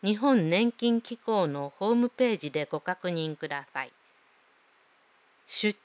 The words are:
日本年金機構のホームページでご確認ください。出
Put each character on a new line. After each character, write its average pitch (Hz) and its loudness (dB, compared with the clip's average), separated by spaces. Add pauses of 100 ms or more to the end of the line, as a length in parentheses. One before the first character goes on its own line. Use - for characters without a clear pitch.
日 202 0
本 226 4
年 214 2
金 233 0
機 233 -12
構 208 0
の 143 -6
ホ 208 0
ー - 4
ム 240 2
ペ 247 0
ー 175 -6
ジ 147 -8
で 196 -2
ご 156 -6
確 180 -6
認 160 -4
く 156 -10
だ 143 -8
さ 135 -6
い。 - -18 (1600)
出 - -2